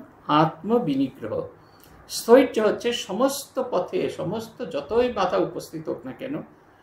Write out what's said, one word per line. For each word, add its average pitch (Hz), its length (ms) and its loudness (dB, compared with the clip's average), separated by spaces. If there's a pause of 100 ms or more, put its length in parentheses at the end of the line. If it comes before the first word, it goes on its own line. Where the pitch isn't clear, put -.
(280)
আত্মবিনিগ্রহ। 147 1200 0 (600)
স্থৈর্য 247 500 6
হচ্ছে 220 340 0
সমস্ত 247 800 -4
পথে, 175 380 -2
সমস্ত 220 560 -6
যতই 214 440 0
বাধা 196 280 0
উপস্থিত 160 520 -4
হোক - 160 -8
না 131 60 -10
কেন, - 320 -8 (400)